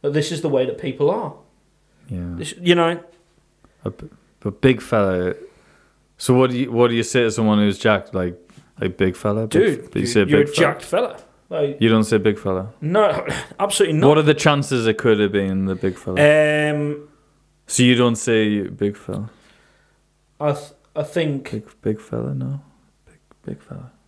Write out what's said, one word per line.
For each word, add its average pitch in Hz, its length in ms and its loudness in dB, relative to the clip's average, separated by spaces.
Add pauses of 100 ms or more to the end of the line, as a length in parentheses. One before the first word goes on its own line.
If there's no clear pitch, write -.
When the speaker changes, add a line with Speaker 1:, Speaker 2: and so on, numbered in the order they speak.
Speaker 1:
that 143 120 -2
this 151 180 0
is 160 100 -6
the 170 140 -2
way 131 100 2
that - 120 -6
people 147 340 -2
are. 208 220 -6 (760)
Speaker 2:
Yeah. 87 320 -8
Speaker 1:
This, - 220 -10
you 175 140 2
know. 170 160 0 (920)
Speaker 2:
A - 80 -6
b-, - 180 -20 (360)
a 104 60 -4
big 123 300 2
fella. 92 540 0 (800)
So - 160 0
what 127 180 4
do 123 60 -4
you, 123 140 -4
what 120 180 4
do 117 60 0
you 113 80 0
say 123 200 0
to 113 80 0
someone 107 280 2
who's 101 180 2
jacked, 104 380 0
like, 90 200 -4 (440)
like, 95 180 -4
"Big 92 200 0
fella"? 107 300 -4
Big 160 140 2
Speaker 1:
Dude, 202 240 0
Speaker 2:
f-, - 60 -20
do - 80 -4
you - 60 -2
Speaker 1:
you, - 80 -4
Speaker 2:
say 208 80 4
Speaker 1:
you're 185 60 2 (180)
Speaker 2:
"big - 20 -8
Speaker 1:
a - 40 -10
Speaker 2:
fella"? - 40 -10 (120)
Speaker 1:
jacked - 180 -6
fella. 226 340 -4 (300)
Like, 160 320 -4
Speaker 2:
You 113 80 4
don't 110 160 4
say 113 140 0
"big 101 200 0
fella"? 95 300 -4 (100)
Speaker 1:
No, 170 480 0 (160)
<laughs> - 160 -20
absolutely 190 400 0
not. 135 80 6
Speaker 2:
What 151 100 8
are 156 40 4 (120)
the - 0 - (140)
chances 139 400 2
it 110 100 2
could 110 220 2
have 101 140 2
been 95 320 -2
the 95 100 -2
big 92 220 -4
fella? 92 200 -6 (560)
Speaker 1:
Um, 147 360 -6 (580)
Speaker 2:
So - 160 0
you 123 120 6
don't 120 200 2
say 107 460 0
"big 101 340 -4
fella"? 101 340 -10 (1080)
Speaker 1:
I 147 140 -2
th-, - 200 -12 (220)
I 151 80 -4
think 151 480 -4
Speaker 2:
Big, - 300 -12
big 107 200 -4
fella, 120 320 -8
no. 135 280 -6 (440)
Big, - 140 -20 (260)
big - 160 -12
fella. - 300 -18 (160)